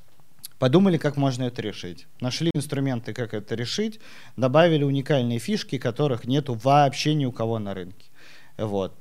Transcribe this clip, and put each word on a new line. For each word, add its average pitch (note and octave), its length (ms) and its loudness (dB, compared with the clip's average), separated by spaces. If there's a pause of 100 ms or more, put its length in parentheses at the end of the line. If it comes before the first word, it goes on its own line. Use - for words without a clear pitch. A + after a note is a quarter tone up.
(580)
подумали, E3 400 6
как C#3+ 180 -2
можно C3 280 2
это A#2 180 -4
решить. F#2 440 -8 (140)
Нашли D3+ 340 -2
инструменты, C3+ 600 -2
как A2+ 180 -6
это G#2+ 220 -4
решить, G#3 440 -4 (380)
добавили C#3+ 480 6
уникальные C3 540 2
фишки, G3+ 400 -2
которых A#2+ 480 0
нету C#3 280 0
вообще C#3 600 4
ни C#3+ 100 2
у B2 80 -2
кого A2+ 260 -2
на G2+ 140 -6
рынке. F#2 380 -12 (480)
Вот. G2+ 420 -2